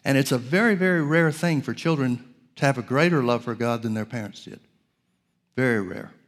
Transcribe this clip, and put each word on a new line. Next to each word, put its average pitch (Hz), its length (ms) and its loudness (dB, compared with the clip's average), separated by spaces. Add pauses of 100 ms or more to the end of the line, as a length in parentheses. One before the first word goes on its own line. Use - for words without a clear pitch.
And 139 100 2
it's 135 160 2
a 131 60 2
very, 185 380 2
very 180 260 2
rare 156 300 2
thing 156 320 0
for 117 100 -4
children 131 500 -2 (340)
to 143 100 2
have 127 100 2
a 117 60 -8
greater 147 400 2
love 120 220 0
for 117 100 -4
God 117 260 -2
than 110 140 -4
their 107 100 -4
parents 107 380 -12
did. - 160 -18 (960)
Very 120 260 2
rare. 92 300 -10 (160)